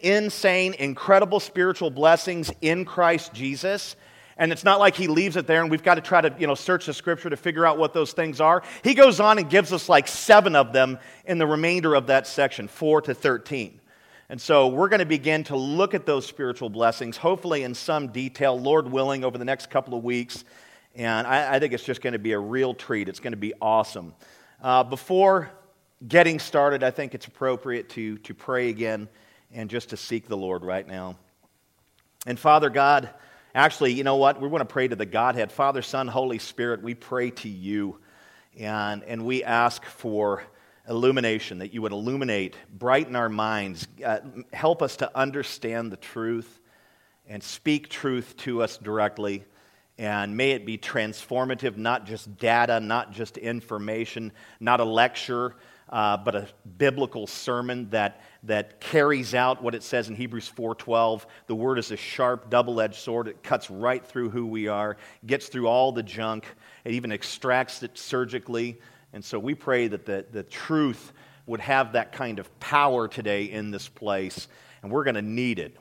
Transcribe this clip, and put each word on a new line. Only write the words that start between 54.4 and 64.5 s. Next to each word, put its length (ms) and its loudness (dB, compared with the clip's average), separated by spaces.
not 180 2
a 60 0
lecture, 720 0
uh, 280 0
but 160 -2
a 120 -4
biblical 500 -2
sermon 640 -6
that, 300 -2
that 360 -4
carries 560 0
out 280 0
what 120 -4
it 80 -10
says 260 -4
in 60 -10
Hebrews 320 -10
four 280 -8
twelve. 520 0
The 80 -6
word 240 -2
is 120 -6
a 60 -6
sharp, 540 -4
double-edged 440 2
sword. 320 -6
It 160 -14
cuts 280 -4
right 340 -4
through 240 -6
who 180 -6
we 220 -6